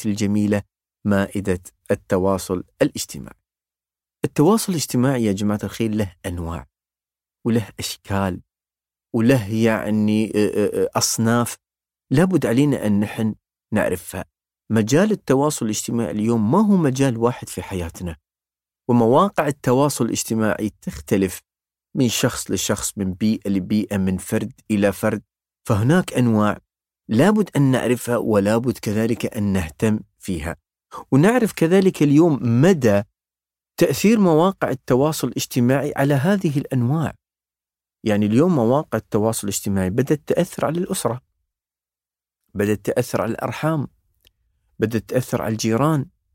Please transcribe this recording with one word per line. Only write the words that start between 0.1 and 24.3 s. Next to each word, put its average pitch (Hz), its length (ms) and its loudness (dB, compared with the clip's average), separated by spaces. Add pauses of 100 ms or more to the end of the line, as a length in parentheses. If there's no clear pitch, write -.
مائدة 98 540 0 (300)
التواصل 95 720 -2 (180)
الاجتماعي. - 560 -6 (840)
التواصل 196 480 2
الاجتماعي 131 520 0
يا 104 80 2
جماعة 104 320 -2
الخير 110 260 -4
له 107 240 -4 (120)
أنواع 85 400 -8 (800)
وله 113 220 0 (100)
أشكال 98 640 -4 (720)
وله 113 400 0
يعني، 107 800 0
آه، 104 120 2
آه، 98 360 0
آه، - 140 -2
أصناف. 117 580 0 (540)
لابد 160 360 2
علينا 120 400 2
أن 104 140 2
نحن 107 340 -4 (380)
نعرفها. 92 520 -2 (480)
مجال 135 380 2
التواصل 147 540 0
الاجتماعي 113 460 -4
اليوم 110 400 0
ما 208 160 4
هو 202 100 4
مجال 135 420 0
واحد 117 300 -2
في 92 140 -10
حياتنا، 87 540 -8 (720)
ومواقع 135 580 4
التواصل 135 580 0
الاجتماعي 110 680 -2 (100)
تختلف - 580 -2 (540)
من 131 140 2
شخص - 420 -2
لشخص، - 480 -4
من 95 160 -4
بيئة 107 360 -2
لبيئة، 101 460 -2
من 95 200 0
فرد 110 360 -6 (180)